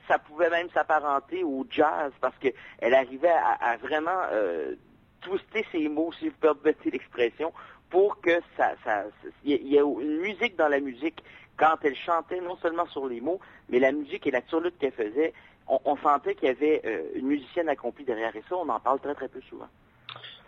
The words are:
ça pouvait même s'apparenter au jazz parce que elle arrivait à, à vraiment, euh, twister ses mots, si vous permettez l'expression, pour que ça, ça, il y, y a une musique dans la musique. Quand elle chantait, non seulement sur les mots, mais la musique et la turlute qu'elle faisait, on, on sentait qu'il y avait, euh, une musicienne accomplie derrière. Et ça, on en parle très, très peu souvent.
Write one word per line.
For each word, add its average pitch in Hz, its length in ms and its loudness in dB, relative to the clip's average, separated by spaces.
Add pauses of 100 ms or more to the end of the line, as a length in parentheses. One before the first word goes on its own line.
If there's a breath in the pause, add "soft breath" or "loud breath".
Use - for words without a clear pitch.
ça 156 100 4
pouvait 165 320 0
même 170 200 -2
s'apparenter 151 720 0
au 135 260 -2
jazz 156 500 2
parce 127 180 -2
que 135 100 0 (320 soft breath)
elle 120 140 4
arrivait 131 340 2
à, 135 240 4
à 117 240 0
vraiment, 156 440 -2 (120)
euh, 85 420 -2 (460)
twister 196 500 -6
ses 151 180 -2
mots, 156 300 -2
si 156 100 -4
vous 143 120 -10
permettez 151 500 2
l'expression, 131 640 -2 (380 soft breath)
pour 196 300 4
que 170 200 2 (160)
ça, 127 160 2 (120)
ça, 104 200 0 (400)
il 143 80 0
y, 135 220 0
y 143 40 8
a 143 40 6
une 147 360 -2
musique 202 380 -4
dans 156 120 4
la 139 120 2
musique. 139 420 -6 (340 soft breath)
Quand 156 260 4
elle 139 140 0
chantait, 175 440 -2
non 180 160 -8
seulement 170 300 -2
sur 139 200 -6
les 120 140 -6
mots, 165 200 -4 (280 soft breath)
mais 123 100 4
la 135 140 6
musique 151 340 -6
et 143 40 0
la 123 120 0
turlute 170 360 -2
qu'elle 131 140 0
faisait, 123 400 -2 (360 soft breath)
on, 135 160 2
on 143 140 0
sentait 147 360 2
qu'il - 140 0
y - 20 4
avait, 143 360 2
euh, 101 160 -4 (120)
une 127 120 -4
musicienne 147 420 -2
accomplie 131 360 -4
derrière. 113 300 -4
Et 110 140 -12
ça, 180 80 -4
on 165 120 -4
en 110 120 -2
parle 135 180 2
très, 143 160 -6
très 131 140 -10
peu - 140 -18
souvent. 120 260 -18 (800 loud breath)